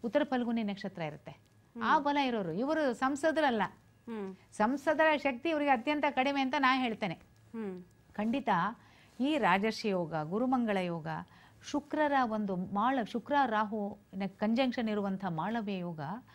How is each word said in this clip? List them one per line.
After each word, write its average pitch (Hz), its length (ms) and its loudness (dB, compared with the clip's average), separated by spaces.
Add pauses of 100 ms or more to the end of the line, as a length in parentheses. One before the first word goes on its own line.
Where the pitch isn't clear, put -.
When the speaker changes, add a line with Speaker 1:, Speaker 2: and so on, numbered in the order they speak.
Speaker 1:
ಉತ್ತರ 285 200 2
ಫಲ್ಗುನಿ 240 380 -2
ನಕ್ಷತ್ರ 196 400 -6
ಇರುತ್ತೆ. - 380 -10 (420)
ಆ 254 120 2
Speaker 2:
ಹ್ಮ್. 294 100 2
Speaker 1:
ಬಲ 285 120 0
ಇರೋರು. 233 360 0
ಇವರು 269 420 0
ಸಂಸದರಲ್ಲ. 269 680 2 (440)
Speaker 2:
ಹ್ಮ್. 202 300 -8 (160)
Speaker 1:
ಸಂಸದರ 294 640 4
ಶಕ್ತಿ 269 320 0
ಇವರಿಗೆ 294 220 2
ಅತ್ಯಂತ 285 400 2
ಕಡಿಮೆ 277 300 2
ಅಂತ 269 180 0
ನಾ 262 180 4
ಹೇಳ್ತೇನೆ. 220 380 -2 (400)
Speaker 2:
ಹ್ಮ್. 185 300 -8 (300)
Speaker 1:
ಖಂಡಿತ 233 340 -2 (720)
ಈ 294 180 2
ರಾಜರ್ಷಿ 208 500 2
ಯೋಗ, 175 260 0
ಗುರುಮಂಗಳ 214 600 0
ಯೋಗ, 170 300 -4 (640)
ಶುಕ್ರರ 294 420 0 (100)
ಒಂದು 214 340 -2
ಮಾಳ, 208 420 0 (140)
ಶುಕ್ರ 247 220 -4 (120)
ರಾಹು 208 520 -2 (380)
ಕಂಜಂಕ್ಷನ್ 233 520 0
ಇರುವಂಥ 196 360 -2
ಮಾಳವ್ಯ 196 540 -4
ಯೋಗ 175 220 -8 (340)